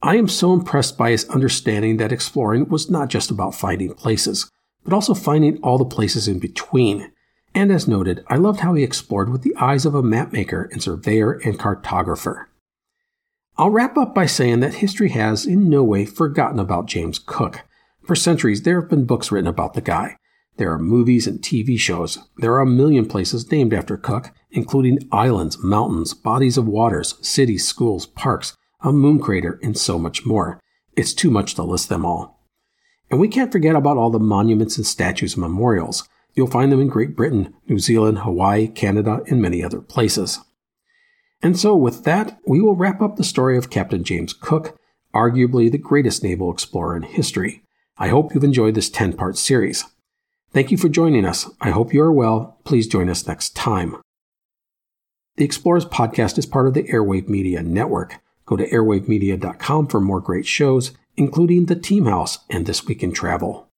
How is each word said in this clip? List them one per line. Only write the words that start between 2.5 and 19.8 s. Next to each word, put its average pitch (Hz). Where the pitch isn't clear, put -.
was 156
not 147
just -
about 101
finding 92
places, 104
but 170
also 208
finding 151
all 127
the 131
places 107
in 92
between. 104
And 196
as 165
noted, 92
I 127
loved 196
how 175
he 143
explored -
with 127
the -
eyes 135
of 147
a 139
mapmaker 107
and -
surveyor 104
and -
cartographer. -
I'll 180
wrap 240
up 262
by 180
saying 120
that 139
history 196
has, 110
in 190
no 143
way, 101
forgotten 139
about 90
James 82
Cook. -
For 175
centuries, 123
there 175
have 170
been 143
books 120
written 92
about 85
the -